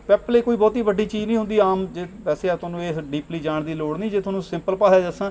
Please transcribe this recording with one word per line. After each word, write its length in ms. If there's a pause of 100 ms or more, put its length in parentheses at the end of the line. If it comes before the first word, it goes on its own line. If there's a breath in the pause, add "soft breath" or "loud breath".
ਪੈਪਲੇ 340
ਕੋਈ 160
ਬਹੁਤੀ 260
ਵੱਡੀ 240
ਚੀਜ਼ 200
ਨਹੀਂ 100
ਹੁੰਦੀ, 220
ਆਮ 280
ਜੇ 200 (180)
ਵੈਸੇ 260
ਆ 60
ਤੁਹਾਨੂੰ 280
ਇਹ 80
ਡੀਪਲੀ 460
ਜਾਣ 220
ਦੀ 140
ਲੋੜ 240
ਨਹੀਂ। 120
ਜੇ 100
ਤੁਹਾਨੂੰ 220
ਸਿੰਪਲ 340
ਭਾਸ਼ਾ 240
'ਚ 40
ਦੱਸਾਂ, 260